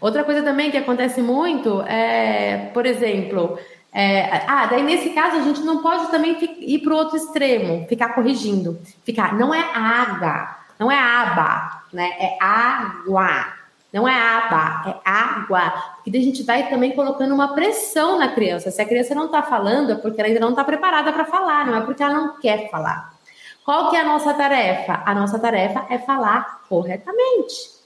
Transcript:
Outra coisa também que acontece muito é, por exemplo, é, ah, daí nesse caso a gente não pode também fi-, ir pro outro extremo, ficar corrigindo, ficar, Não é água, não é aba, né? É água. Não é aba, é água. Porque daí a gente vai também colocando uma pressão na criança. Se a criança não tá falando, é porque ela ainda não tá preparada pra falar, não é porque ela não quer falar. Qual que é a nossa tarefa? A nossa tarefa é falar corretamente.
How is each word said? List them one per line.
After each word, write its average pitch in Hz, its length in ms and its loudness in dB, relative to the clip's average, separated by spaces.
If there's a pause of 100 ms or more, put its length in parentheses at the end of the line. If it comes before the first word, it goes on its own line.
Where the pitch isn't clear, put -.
Outra 220 240 2
coisa 294 180 2
também 294 280 2
que 285 60 0
acontece 254 460 0
muito 247 600 0
é, 214 880 0
por 240 140 0
exemplo, 202 720 -2 (340)
é, 196 540 0
ah, 262 200 2
daí 240 160 2
nesse 320 280 0
caso 339 260 2
a 320 40 2
gente 285 200 0
não 311 220 0
pode 339 280 0
também 320 240 2
fi-, 330 260 -6
ir 294 200 0
pro 302 160 2
outro 311 200 0
extremo, 226 720 0
ficar 240 260 0
corrigindo, 208 640 0 (260)
ficar, 214 300 -2
Não 254 200 2
é 320 60 0 (120)
água, 220 840 -2 (220)
não 233 140 2
é 285 60 4
aba, 233 840 0 (100)
né? 175 260 -2
É 185 220 -2
água. 190 1160 0 (360)
Não 214 140 0
é 262 60 4
aba, 180 760 0
é 180 180 -6
água. 196 640 0 (220)
Porque - 160 -14
daí 240 100 0
a 254 40 2
gente 262 180 0
vai 247 260 0
também 262 260 0
colocando 269 400 0
uma 277 200 2
pressão 359 640 0
na 277 100 2
criança. 180 420 -2
Se 196 120 -2
a - 20 2
criança 240 300 0
não 311 140 -2
tá 320 140 0
falando, 226 500 0
é - 20 2
porque 220 260 -6
ela 214 80 2
ainda 226 120 4
não 233 140 2
tá 269 80 0
preparada 302 500 0
pra 311 120 0
falar, 311 420 0
não 240 100 0
é 220 40 0
porque 254 220 -4
ela 285 100 2
não 302 260 -2
quer 214 320 0
falar. 160 440 -6 (500)
Qual 302 260 2
que 339 60 2
é 330 40 4
a 320 40 2
nossa 302 300 2
tarefa? 247 720 2
A 202 80 2
nossa 202 240 0
tarefa 220 500 0
é 247 100 -2
falar 233 720 0
corretamente. 370 1160 0